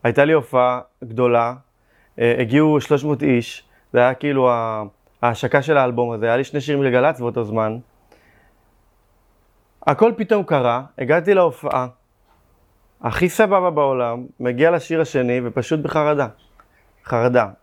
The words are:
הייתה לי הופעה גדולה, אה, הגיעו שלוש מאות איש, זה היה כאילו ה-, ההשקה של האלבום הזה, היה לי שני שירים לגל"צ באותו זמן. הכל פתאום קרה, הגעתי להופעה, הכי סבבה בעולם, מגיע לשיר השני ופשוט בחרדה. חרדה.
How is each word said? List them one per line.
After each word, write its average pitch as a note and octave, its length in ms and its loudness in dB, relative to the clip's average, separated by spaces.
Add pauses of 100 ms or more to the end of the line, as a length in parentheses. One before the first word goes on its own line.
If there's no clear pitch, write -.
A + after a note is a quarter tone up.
הייתה C3 220 4
לי D#3 80 2
הופעה B2 460 0 (240)
גדולה, A#2+ 500 0 (680)
אה, A#2+ 200 2
הגיעו C#3+ 420 2
שלוש C#3+ 220 -2
מאות D3 200 -4
איש, B2 400 -2 (300)
זה A#2+ 60 2
היה B2+ 140 4
כאילו C3+ 380 0
ה-, A2+ 320 -4 (380)
ההשקה A#2+ 400 0
של D3 160 0
האלבום A#2+ 340 0
הזה, A2 140 -4
היה A#2 120 2
לי C#3 60 -2
שני C#3+ 180 -6
שירים C#3 220 -2
לגל"צ B2+ 360 2
באותו A#2+ 240 -4
זמן. A2 340 -2 (2000)
הכל A3 300 2
פתאום G#3 260 -2
קרה, B2+ 400 0 (140)
הגעתי D#3+ 360 0
להופעה, C#3+ 540 0 (1120)
הכי C3 280 -2
סבבה F#3+ 400 2
בעולם, B2+ 560 -2 (140)
מגיע B2 320 2
לשיר E3 300 -2
השני B2+ 420 0
ופשוט B2+ 360 -4
בחרדה. D3 480 0 (800)
חרדה. A#2+ 420 2 (160)